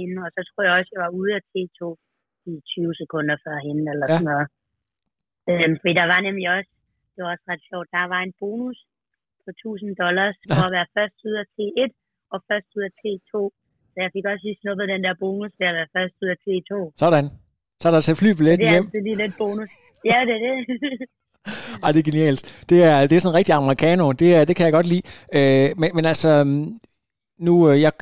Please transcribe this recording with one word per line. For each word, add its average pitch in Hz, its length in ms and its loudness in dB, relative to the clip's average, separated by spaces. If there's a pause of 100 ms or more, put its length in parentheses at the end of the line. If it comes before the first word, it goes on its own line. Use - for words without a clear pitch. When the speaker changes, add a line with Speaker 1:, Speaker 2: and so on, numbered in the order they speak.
Speaker 1:
hende, 180 240 -8
og 165 100 -12
så 185 120 -8
tror - 180 -8
jeg 180 120 2
også, 185 180 -4
jeg 185 100 -6
var 175 140 -6
ude 196 180 -2
af 185 40 -10 (100)
T - 20 -14 (260)
to 175 100 -10 (560)
de 175 60 -12 (220)
tyve 170 180 -4 (100)
sekunder 151 340 -4 (100)
før 151 120 -10 (100)
hende, 151 160 -4 (100)
eller 143 160 -4
Speaker 2:
Ja. 160 60 0
Speaker 1:
sådan 165 180 -2
noget. 143 140 -2 (1000)
Øhm, 165 320 0
fordi 175 200 0
der 170 120 0
var 180 140 2
nemlig 190 180 -6 (120)
også, 196 140 -10 (420)
det - 100 -16
var 175 120 -6
også - 160 -16
ret 165 180 -12
sjovt, 175 180 -10 (100)
der 180 60 0 (100)
var 180 140 -2
en 185 140 -12
bonus 233 360 -8 (680)
på - 60 -20 (140)
tusind 208 280 -10 (100)
dollars 185 360 0 (120)
for 151 120 2
Speaker 2:
Ja. 185 60 2
Speaker 1:
at 180 100 -4
være 175 100 -2 (100)
først 208 200 -4 (100)
ud 214 140 -4
af 196 40 -10 (100)
T - 20 -20 (260)
et 254 100 -4 (400)
og 190 60 -8 (100)
først 208 280 -6
ud 202 120 -4
af - 120 -20
T - 20 -12 (280)
to. 214 100 -4 (500)
Så - 120 -20
jeg 180 120 -4
fik 196 160 -6
også 196 160 -8
lige 208 140 -10
snuppet 202 320 -6
den 190 120 -4
der 185 80 -2 (100)
bonus 196 360 -6
ved 185 120 -2
at 170 80 -4
være 160 180 -8
først 185 260 -4
ud 185 120 -2
af - 100 -10
T - 20 -20 (240)
to. 202 80 -6 (240)
Speaker 2:
Sådan. 156 220 2 (560)
Så - 80 -4
er 165 60 4
der 156 120 4
til 160 140 2
flybilletten 180 440 4
Speaker 1:
Det - 60 4
er - 40 6
Speaker 2:
hjem. 190 100 4
Speaker 1:
altid 214 220 -8
lige 214 160 -4
lidt 208 200 -6
bonus. 208 260 -6 (420)
Ja, 240 60 4 (100)
det 240 100 0
er 220 80 -8
det. 262 120 -4
<laughs> - 1300 -10
Speaker 2:
Ej, 151 80 2
det 156 80 4
er 151 120 2
genialt. 151 300 2 (280)
Det 175 140 8
er, 143 240 6
det 156 80 4
er 180 40 6
sådan 180 200 0
rigtig 180 160 4
americano. 147 560 2
Det 170 240 6
er, 151 100 6
det 175 100 2
kan 175 100 2
jeg 156 80 2
godt 170 200 4
lide. 180 80 0 (360)
Øh, 139 320 4 (100)
men, 165 180 0
men 160 80 2
altså, 156 380 4
mm, 143 220 0 (800)
nu, 175 220 6
øh, 143 120 6
jeg, 151 100 4 (100)